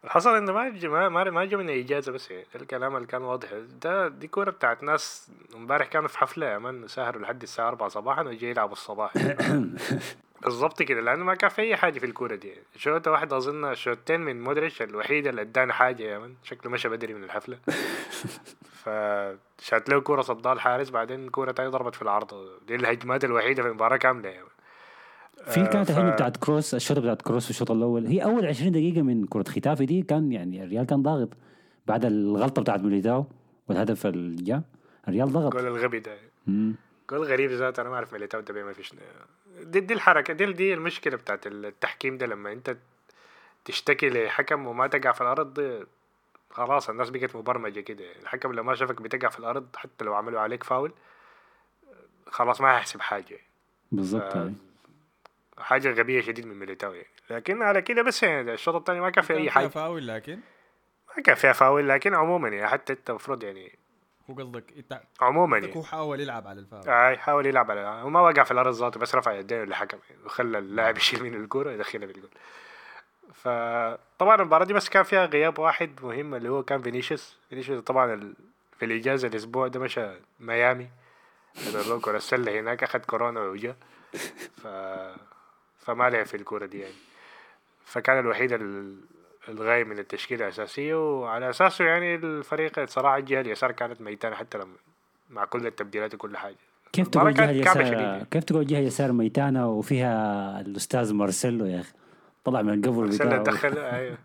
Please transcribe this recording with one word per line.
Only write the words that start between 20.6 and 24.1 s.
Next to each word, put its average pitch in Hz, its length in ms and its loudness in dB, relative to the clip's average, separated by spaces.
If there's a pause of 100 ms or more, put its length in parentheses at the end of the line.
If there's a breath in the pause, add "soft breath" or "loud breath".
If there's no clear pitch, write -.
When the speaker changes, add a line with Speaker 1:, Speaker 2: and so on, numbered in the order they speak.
Speaker 1:
بعدين 127 380 -4
كورة 131 240 -4
تانية 131 180 -2
ضربت 127 240 -4
في - 80 -10
العارضة. 101 640 -2
دي 113 80 -6
الهجمات 123 500 0
الوحيدة 123 380 2
في 120 60 0
المباراة 113 280 2
كاملة 127 320 2